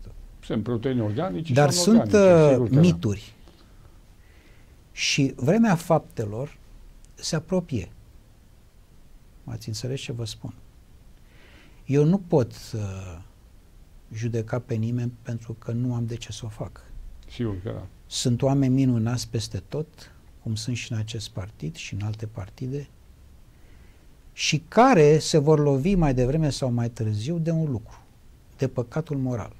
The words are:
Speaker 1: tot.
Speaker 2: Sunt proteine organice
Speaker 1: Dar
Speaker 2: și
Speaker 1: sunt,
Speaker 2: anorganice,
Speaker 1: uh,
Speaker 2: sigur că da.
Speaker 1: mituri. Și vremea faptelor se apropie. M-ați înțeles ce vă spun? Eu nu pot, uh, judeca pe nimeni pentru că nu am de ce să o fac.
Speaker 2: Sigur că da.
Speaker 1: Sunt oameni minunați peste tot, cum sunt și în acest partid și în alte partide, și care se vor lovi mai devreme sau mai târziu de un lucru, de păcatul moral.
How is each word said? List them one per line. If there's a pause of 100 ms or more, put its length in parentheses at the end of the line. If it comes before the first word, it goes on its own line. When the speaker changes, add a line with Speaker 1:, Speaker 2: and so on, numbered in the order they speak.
Speaker 1:
tot. (320)
Speaker 2:
Sunt
proteine
organice
Speaker 1:
Dar
Speaker 2:
și
Speaker 1:
sunt,
Speaker 2:
anorganice,
Speaker 1:
uh,
Speaker 2:
sigur
că
da.
Speaker 1:
mituri. (1600)
Și
vremea
faptelor (560)
se
apropie. (1500)
M-ați
înțeles
ce
vă
spun? (1300)
Eu
nu
pot, (220)
uh, (960)
judeca
pe
nimeni (100)
pentru
că
nu
am
de
ce
să
o
fac. (460)
Speaker 2:
Sigur
că
da. (200)
Speaker 1:
Sunt
oameni
minunați
peste
tot, (320)
cum
sunt
și
în
acest
partid
și
în
alte
partide, (1500)
și
care
se
vor
lovi
mai
devreme
sau
mai
târziu
de
un
lucru, (560)
de
păcatul
moral.